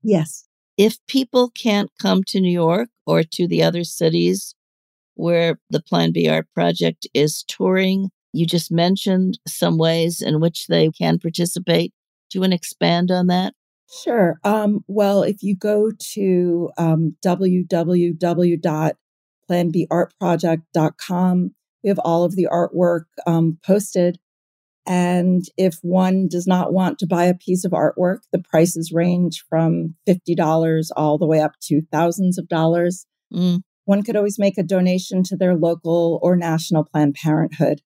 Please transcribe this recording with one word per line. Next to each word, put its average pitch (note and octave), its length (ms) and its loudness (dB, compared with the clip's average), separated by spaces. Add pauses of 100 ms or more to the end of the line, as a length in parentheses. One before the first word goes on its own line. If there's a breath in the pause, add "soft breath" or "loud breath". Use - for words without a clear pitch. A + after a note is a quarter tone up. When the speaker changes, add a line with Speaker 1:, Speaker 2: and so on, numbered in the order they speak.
Speaker 1:
Yes. F3 460 0 (300)
Speaker 2:
If A3 180 4 (100)
people B3 440 0
can't G#3 400 -2 (100)
come F#3+ 280 2
to G3 120 -2
New F#3 100 2
York F3 380 0 (180)
or E3 160 2
to F3 240 -4
the E3 160 0
other E3+ 220 0
cities E3+ 680 -2 (600)
where E3 540 0
the D#3+ 140 -2
Plan E3+ 300 0
B E3+ 140 0
Art D#3+ 280 0
Project E3+ 580 -2
is D3+ 340 -2
touring, F#3+ 640 -2 (240)
you E3+ 140 0
just E3+ 260 -2
mentioned F#3 760 0
some E3+ 300 -2
ways E3 460 0
in D3+ 180 0
which E3 280 -2
they E3 220 2
can E3 280 -2
participate. E3+ 760 -2 (380)
Do F#3+ 80 -6
you - 20 -2
want F#3 120 2
to F3 40 0
expand E3+ 540 -2
on F3+ 160 0
that? F3+ 260 0 (500)
Speaker 1:
Sure. F#3+ 400 0
Um, G#3 460 0
well, G3+ 340 2
if G#3 200 -2
you G3+ 120 -2
go G#3 360 0 (240)
to, F3+ 640 0
um, D#3+ 420 0
w F3+ 440 0
w F3 500 0
w F3 420 0
dot D#3 400 -2 (500)
plan F3 240 0
b E3 200 0
art E3+ 280 0
project E3+ 440 0 (100)
dot D#3 240 0
com, F3+ 580 0 (300)
we G3+ 40 0
have G3 120 0
all E3+ 240 2
of F3 120 -2
the F3+ 140 0
artwork, F3 540 0 (220)
um, E3 360 0
posted. F#3 560 0 (720)
And F3+ 560 2 (120)
if F#3 260 0
one F#3 460 2
does F3 180 -4
not F3+ 260 0
want F#3 280 0
to E3+ 80 -4
buy F3 160 2
a F3+ 100 4
piece F3+ 300 -4
of F3+ 80 -2
artwork, F3 460 0 (140)
the - 60 0
prices E3 540 0
range F3 560 0
from E3 480 0 (100)
fifty F3+ 300 0
dollars D#3+ 600 0
all D3+ 220 0
the D#3+ 80 0
way D#3 140 2
up D3+ 140 -2 (100)
to D3 260 0
thousands E3+ 480 0
of E3+ 80 -10
dollars. E3+ 580 0 (280)
Speaker 2:
Mm. F3+ 300 -2 (220)
Speaker 1:
One G3+ 200 0
could A3+ 100 -6
always G#3 240 0
make G3 200 0
a G3 40 -2
donation F#3 600 0
to F#3 120 -6
their F3+ 200 2
local E3+ 680 0
or F3+ 140 4
national E3 480 0
Planned D3+ 300 0
Parenthood. D#3 720 0